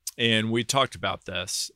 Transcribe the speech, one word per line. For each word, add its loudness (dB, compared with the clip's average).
and 4
we 2
talked 2
about -4
this. -6